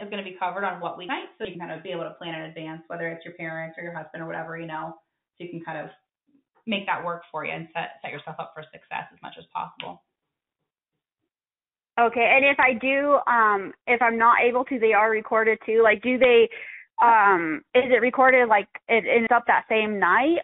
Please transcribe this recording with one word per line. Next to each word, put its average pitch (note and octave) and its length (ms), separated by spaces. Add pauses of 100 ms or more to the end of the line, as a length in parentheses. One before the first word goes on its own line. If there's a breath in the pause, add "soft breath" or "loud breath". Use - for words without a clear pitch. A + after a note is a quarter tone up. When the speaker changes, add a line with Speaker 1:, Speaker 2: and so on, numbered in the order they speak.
Speaker 1:
is G#3 80
gonna G3+ 140
be F#3 140
covered F#3 260
on F3+ 160
what E3+ 180
weeknight, B3+ 400
so A3+ 60
you F#3+ 80
can F3 80
kind E3+ 120
of D#3+ 100
be F#3+ 80
able E3+ 120
to D#3 160
plan E3+ 160
in D#3+ 80
advance, D#3+ 460
whether E3+ 200
it's E3 160
your E3+ 100
parents D#3+ 440
or F3 60
your E3+ 100
husband D#3+ 260
or E3 60
whatever, E3 320
you E3 80
know, D#3+ 260 (460)
so F3 60
you F3 40
can E3 160
kind D#3 140
of D3+ 120 (760)
make G3 200
that E3+ 180
work E3+ 260
for D3+ 160
you D#3 60
and E3 200
set, D#3+ 300
set D3+ 80
yourself D#3 300
up D#3 120
for D#3 120
success - 500
as - 80
much - 160
as - 160
possible. - 480 (2000)
Speaker 2:
Okay, A#3 240 (100)
and C4+ 100
if C#4 140
I C4 160
do, C#4 520
um, G#3+ 460 (140)
if A#3+ 160
I'm A#3 160
not A3+ 240
able B3 220
to, C4 140
they A3 140
are G#3+ 180
recorded A3 540
too. A3 200
Like, G#3+ 180
do B3+ 160
they, A#3 300 (540 loud breath)
um, G3 600 (120)
is B3+ 180
it A#3+ 80
recorded, B3+ 480
like, G#3 200 (200)
it A3+ 180
ends A#3 240
up A#3 160
that - 220
same G#3+ 320
night, A#3 440